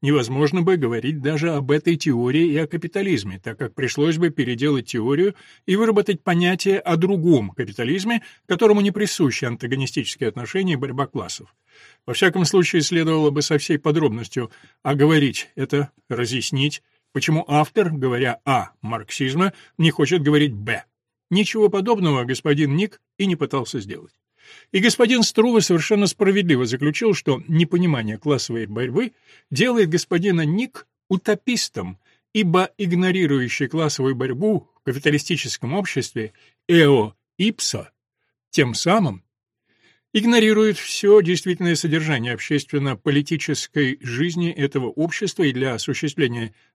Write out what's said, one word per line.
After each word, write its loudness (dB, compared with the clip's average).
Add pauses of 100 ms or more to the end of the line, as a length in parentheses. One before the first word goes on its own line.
Невозможно 2
бы 2
говорить -2
даже -2
об -2
этой 2
теории 0
и 0
о -2
капитализме, -4
так -12
как -8
пришлось -2
бы 2
переделать -2
теорию 0 (320)
и 0
выработать 2
понятие 0
о 0
другом 2
капитализме, -4 (240)
которому 4
не 2
присущи -2
антагонистические -4
отношения -2
и 0
борьба -4
классов. -10 (520)
Во -6
всяком 2
случае, 2
следовало 2
бы 0
со 0
всей -2
подробностью -2 (320)
оговорить 2
это, -4 (180)
разъяснить, -4 (320)
почему 0
автор, 2
говоря -2
о 0 (120)
марксизме, -2 (240)
не 4
хочет 0
говорить 2
«б». -8 (460)
Ничего 2
подобного 0
господин 0
Ник -2 (180)
и -2
не 0
пытался -4
сделать. -14 (600)
И 0
господин 4
Струве 2
совершенно 2
справедливо 2
заключил, 0
что -2
непонимание 0
классовой -2
борьбы -4 (360)
делает 2
господина 0
Ник -4 (220)
утопистом, -4 (340)
ибо 2
игнорирующий 0
классовую -2
борьбу -2 (140)
в -20
капиталистическом -2
обществе -6 (340)
«эо 6 (240)
ипсо» -4 (580)
тем 2
самым 0 (880)
игнорирует 4
все 4
действительное 0
содержание -2
общественно-политической -2
жизни -4
этого -2
общества -4
и 2
для -4
осуществления -4 (200)